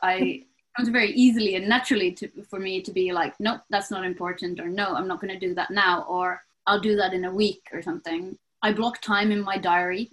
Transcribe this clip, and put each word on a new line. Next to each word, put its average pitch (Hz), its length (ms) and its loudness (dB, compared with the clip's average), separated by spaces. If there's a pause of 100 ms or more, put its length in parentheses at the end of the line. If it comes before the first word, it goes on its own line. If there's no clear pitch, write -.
I, 185 120 4
<laughs> - 20 -2
it - 280 -2 (320)
comes 240 120 0
very 226 240 2
easily 226 420 6
and 196 120 -2
naturally 220 460 2
to, 190 140 -12 (220)
for 190 100 -10
me 190 220 -4
to 185 100 -12
be 185 200 0
like, 165 280 -2
"Nope, 226 300 -2
that's 202 220 -2
not 190 140 -6
important," 180 540 -6
or, 170 80 -8
"No, 190 280 -2
I'm 185 120 -2
not 180 140 -6
gonna 190 180 -8
do 180 160 -4
that 180 160 -4
now," 185 320 2
or, 180 380 -2 (260)
"I'll 202 120 4
do 208 180 2
that 185 160 2
in 185 120 -2
a 185 80 -4
week," 196 300 0 (100)
or - 80 -8
something. 170 560 -6 (240)
I 214 120 2
block 226 280 -2
time 208 300 2
in 208 100 0
my 196 160 -4
diary 180 560 0